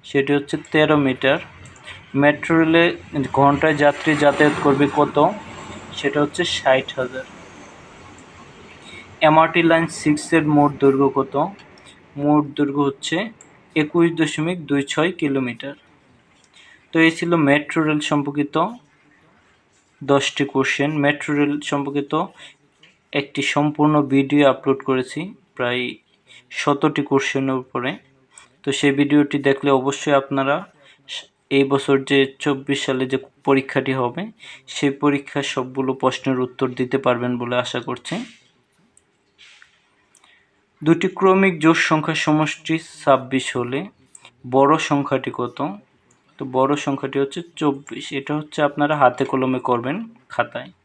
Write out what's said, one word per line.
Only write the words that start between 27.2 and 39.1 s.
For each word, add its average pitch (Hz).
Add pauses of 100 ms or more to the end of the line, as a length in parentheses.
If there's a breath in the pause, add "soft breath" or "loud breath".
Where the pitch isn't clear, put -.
উপরে। 131 (680 soft breath)
তো 139
সেই 139
ভিডিওটি 143
দেখলে 139
অবশ্যই 135
আপনারা 139 (960 soft breath)
এই 139
বছর 139
যে 135
চব্বিশ 139
সালে 131
যে 131 (260)
পরীক্ষাটি 135
হবে, 135 (360 loud breath)
সেই -
পরীক্ষার 139
সবগুলো 131
প্রশ্নের 131
উত্তর 127
দিতে 127
পারবেন 123
বলে 120
আশা 123
করছি। 123 (2750 soft breath)